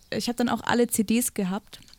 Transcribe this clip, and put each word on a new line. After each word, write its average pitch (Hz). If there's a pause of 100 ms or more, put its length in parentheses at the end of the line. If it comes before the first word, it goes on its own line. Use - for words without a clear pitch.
(120)
ich -
hab 240
dann 240
auch 233
alle 240
C -
Ds 226
gehabt 190 (200)